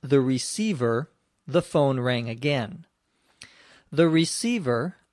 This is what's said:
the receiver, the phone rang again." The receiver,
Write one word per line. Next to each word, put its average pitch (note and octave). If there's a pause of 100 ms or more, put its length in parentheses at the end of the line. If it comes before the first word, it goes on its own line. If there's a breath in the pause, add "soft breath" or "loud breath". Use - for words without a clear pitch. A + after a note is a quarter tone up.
the C#3
receiver, C3 (380)
the D#3+
phone C#3
rang A#2+
again." B2 (1040 soft breath)
The E3
receiver, E3 (160)